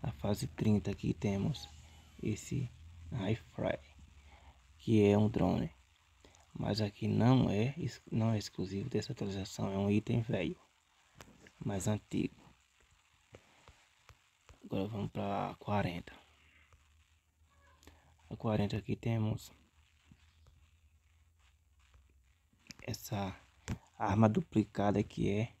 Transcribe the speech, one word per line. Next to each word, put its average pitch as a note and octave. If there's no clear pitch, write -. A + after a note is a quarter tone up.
a -
fase -
trinta. G#2
Aqui -
temos G2
esse -
High G#2
Fry, -
que G#2+
é G2+
um G#2+
drone. -
Mas G#2+
aqui G#2+
não A2
é G#2+
ex-, -
não A2+
é A2
exclusivo G2
dessa G#2+
atualização. G2
É G2
um G2+
item A2
velho, A2
mais G2+
antigo. -
Agora G2
vamos G#2
pra G2
quarenta. F#2+
A A2+
quarenta G#2+
aqui G#2+
temos A2
essa G2+
arma A2
duplicada G#2
que G2+
é G#2